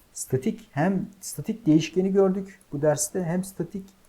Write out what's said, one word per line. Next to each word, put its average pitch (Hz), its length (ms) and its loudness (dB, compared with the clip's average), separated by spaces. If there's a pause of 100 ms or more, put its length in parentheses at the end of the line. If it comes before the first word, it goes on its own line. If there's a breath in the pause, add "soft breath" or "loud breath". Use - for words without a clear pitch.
(140)
Statik, - 580 -4
hem 185 360 0 (140)
statik - 440 -8
değişkeni 165 460 4
gördük 190 480 2 (140)
bu 143 80 -6
derste, 151 420 0
hem 175 200 -2
statik 185 400 -10 (260)